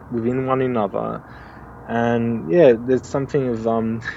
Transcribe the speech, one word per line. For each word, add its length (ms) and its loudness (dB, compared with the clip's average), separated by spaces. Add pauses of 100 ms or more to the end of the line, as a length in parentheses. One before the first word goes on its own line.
within 380 -2
one 140 2
another. 600 -2 (680)
And, 640 0
yeah, 300 8
there's 300 0
something 400 -2
of, 180 -4
um, 340 0 (160)